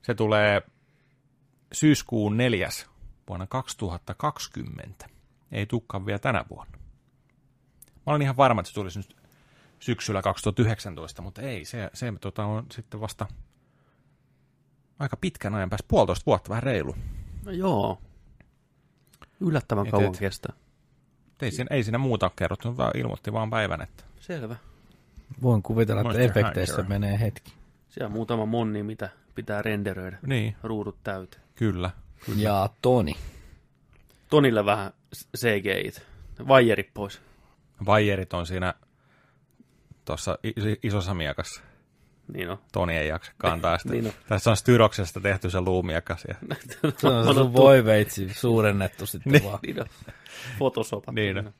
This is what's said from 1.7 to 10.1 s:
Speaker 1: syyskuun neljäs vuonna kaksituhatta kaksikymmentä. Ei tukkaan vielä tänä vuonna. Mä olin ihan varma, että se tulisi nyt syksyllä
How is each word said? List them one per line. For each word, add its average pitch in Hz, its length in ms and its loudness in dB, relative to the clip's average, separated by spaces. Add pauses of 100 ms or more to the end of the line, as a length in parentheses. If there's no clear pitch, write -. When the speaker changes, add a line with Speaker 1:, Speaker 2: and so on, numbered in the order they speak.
Speaker 1:
syyskuun 113 640 2
neljäs 113 500 -2 (420)
vuonna 92 180 -10
kaksituhatta - 680 -8
kaksikymmentä. - 920 -10 (460)
Ei 104 140 -4
tukkaan 101 400 -6
vielä 101 120 -4
tänä 127 320 -2
vuonna. - 280 -18 (1300)
Mä 147 60 0
olin 147 100 2
ihan 135 140 0
varma, 123 240 6
että 87 80 -6
se - 60 -20
tulisi 98 240 -6
nyt - 180 -14 (640)
syksyllä 107 420 -4